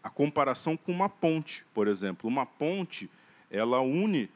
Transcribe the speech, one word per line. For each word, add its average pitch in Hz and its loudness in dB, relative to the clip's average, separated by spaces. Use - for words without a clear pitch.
a - -8
comparação 147 0
com - -6
uma 180 0
ponte, 160 -2
por 104 2
exemplo. 98 -2
Uma 127 0
ponte, 175 -4
ela 117 2
une 156 2